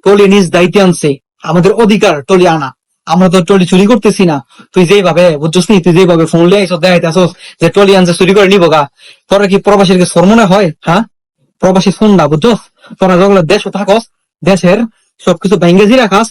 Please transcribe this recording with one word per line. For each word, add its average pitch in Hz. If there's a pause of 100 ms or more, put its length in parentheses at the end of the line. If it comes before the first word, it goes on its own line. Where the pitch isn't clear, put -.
ট্রলি 202
নিজ 196 (100)
দায়িত্বে 180
আনছে, 175 (340)
আমাদের 175
অধিকার 202 (120)
ট্রলি 185
আনা, 156 (380)
আমরা 180
তো 180 (100)
ট্রলি 190
চুরি 190
করতেছি 202
না। 151 (360)
তুই 185
যেভাবে 180 (140)
বুঝছস 165
নি, 220
তুই 170
যেভাবে 170
ফোন 165
লিয়ে 202
আইছস, 175
দেখাইতে 175
আসছস 165 (280)
যে 165
ট্রলি 196
আনছে 180
চুরি 190
করে 202
নিবো 190
গা, 151 (460)
তোরা 202
কি 196
প্রবাসীর 196
কি 175
চোর 170
মনে 226
হয়? 196 (180)
হ্যাঁ, 185 (580)
প্রবাসী 185
চোর 214 (100)
না, 151
বুঝছস? 156 (380)
তোরা 185
যেগুলো 196 (100)
দেশে 208
থাকস, 196 (400)
দেশের 185 (420)
সবকিছু 185
ভেঙে 175
জিরা 247
খাস 208